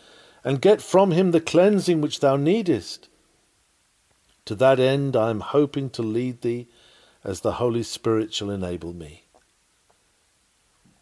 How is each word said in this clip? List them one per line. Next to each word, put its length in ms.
and 160
get 220
from 300
him 180
the 100
cleansing 600
which 180
thou 160
needest. 720
To 120
that 240
end 360
I 140
am 100
hoping 500
to 120
lead 400
thee 240
as 160
the 120
Holy 320
Spirit 500
shall 160
enable 420
me. 320